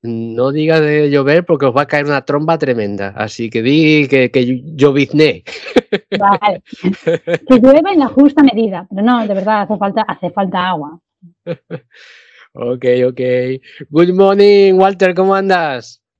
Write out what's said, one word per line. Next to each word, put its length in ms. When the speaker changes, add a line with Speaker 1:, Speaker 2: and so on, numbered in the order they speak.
Speaker 1:
No 500
digas 300
de 300
llover 340
porque 200
os 100
va 80
a 40
caer 180
una 200
tromba 320
tremenda, 580
así 340
que 120
di 460
que, 240
que 300
llovizné. 680
Speaker 2:
Vale, 460
Speaker 1:
<laughs> 220
Speaker 2:
que 120
llueva 320
en 80
la 80
justa 340
medida, 480
pero 140
no, 240
de 60
verdad, 300
hace 140
falta, 300
hace 240
falta 380
agua. 300
Speaker 1:
Ok, 300
ok. 140
Good 240
morning, 600
Walter, 420
¿cómo 180
andas? 720